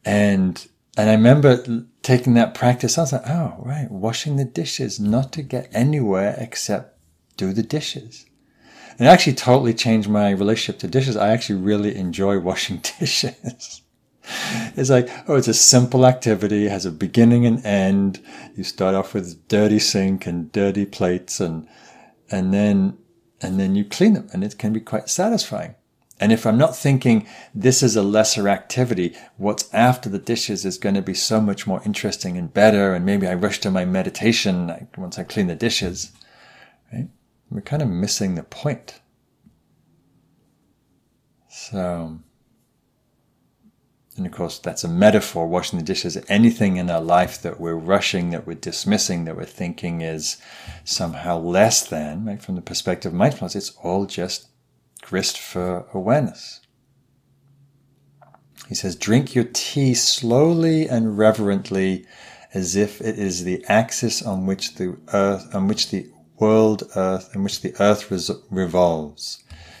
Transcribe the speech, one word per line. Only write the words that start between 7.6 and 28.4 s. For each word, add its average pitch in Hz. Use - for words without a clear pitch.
dishes." -
And 120
it 156
actually 170
totally 127
changed 110
my 104
relationship 101
to -
dishes. 135
I 104
actually 110
really 104
enjoy 98
washing 87
<laughs> -
dishes. -
It's 131
like, 123
oh, 156
it's 127
a 113
simple 127
activity, 104
it 101
has 98
a 90
beginning 117
and 120
end. 98
You 95
start 95
off 95
with 87
dirty 107
sink 95
and 85
dirty 101
plates, 92
and, 80
and 95
then, 98
and 92
then -
you 101
clean 202
them, -
and 95
it 104
can 107
be 110
quite -
satisfying. 180
And 104
if 113
I'm 113
not 156
thinking, 131
"This 120
is 117
a 107
lesser 104